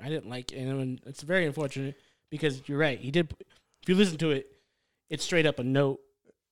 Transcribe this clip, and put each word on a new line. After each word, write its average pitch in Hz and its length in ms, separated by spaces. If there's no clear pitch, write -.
I 135 60
didn't 156 200
like 127 220
it, 117 80
and 131 460
it's 135 160
very 175 240
unfortunate 139 500
because 143 380
you're 143 100
right. 143 220
He 127 120
did, 165 220
if - 80
you 185 60
listen 185 240
to 160 120
it, 135 160
it's 151 140
straight 165 220
up 143 140
a 123 40
note 139 360